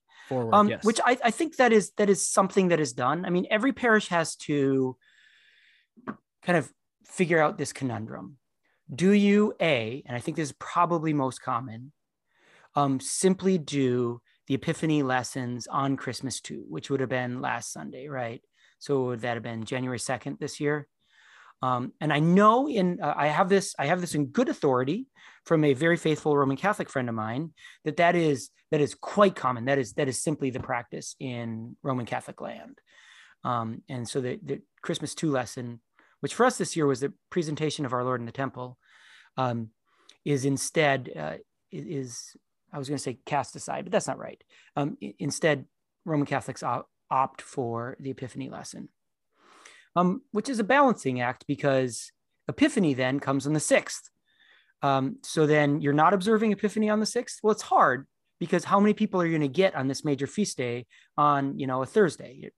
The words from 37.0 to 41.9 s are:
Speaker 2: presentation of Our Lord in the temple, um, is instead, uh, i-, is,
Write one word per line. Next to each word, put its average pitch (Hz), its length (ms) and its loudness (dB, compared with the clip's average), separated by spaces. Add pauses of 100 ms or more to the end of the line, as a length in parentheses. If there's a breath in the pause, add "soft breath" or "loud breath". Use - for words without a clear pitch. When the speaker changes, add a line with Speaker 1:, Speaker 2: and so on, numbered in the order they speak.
Speaker 2:
presentation 151 560 -4
of 123 80 -4
Our 123 100 0
Lord 127 160 0
in 120 60 -8
the 117 80 -12
temple, 127 440 -8 (600 soft breath)
um, 117 320 -2 (560 soft breath)
is 143 180 0
instead, 139 720 0
uh, - 60 -10
i-, 76 180 -8 (320)
is, 139 640 -10 (380)